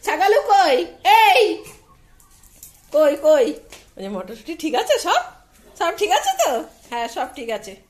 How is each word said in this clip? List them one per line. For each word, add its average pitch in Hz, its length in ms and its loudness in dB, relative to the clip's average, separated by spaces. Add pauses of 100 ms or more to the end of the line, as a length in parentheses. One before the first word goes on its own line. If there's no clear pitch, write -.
ছাগালু 392 380 2
কই? 349 440 2 (180)
এই, 415 600 4 (1300)
কই, 294 240 2
কই? 294 380 2 (440)
ওই 190 60 -16
যে 190 60 -12
মটরশুঁটি 208 460 -12
ঠিক 330 200 -6
আছে 494 240 0
সব? 403 220 -2 (580)
সব 339 180 -4
ঠিক 370 140 -2
আছে 762 340 -2
তো? 247 180 -4 (260)
হ্যাঁ, 233 180 -8
সব 254 280 -8
ঠিক 233 140 -14
আছে 202 260 -10 (140)